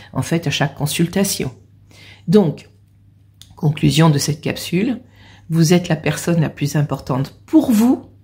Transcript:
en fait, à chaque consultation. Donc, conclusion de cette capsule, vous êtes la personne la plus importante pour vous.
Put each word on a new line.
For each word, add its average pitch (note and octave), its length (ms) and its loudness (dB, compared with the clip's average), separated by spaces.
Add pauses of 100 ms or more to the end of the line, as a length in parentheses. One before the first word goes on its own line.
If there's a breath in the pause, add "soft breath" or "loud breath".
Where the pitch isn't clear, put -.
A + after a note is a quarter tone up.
(120 loud breath)
en C3 100 -4
fait, E3 240 -4
à D3 40 -2
chaque D3 240 -2
consultation. E3+ 760 -4 (760 loud breath)
Donc, E3+ 420 2 (880)
conclusion D3+ 540 2
de C#3+ 80 2
cette D3 240 -4
capsule, F#3+ 580 -4 (480 soft breath)
vous E3 240 2
êtes F3 160 2
la D#3 80 -2
personne E3 440 -2
la C#3+ 100 0
plus D3 260 -4
importante C#3 680 -4
pour D4+ 240 2
vous. A#3+ 340 2 (200)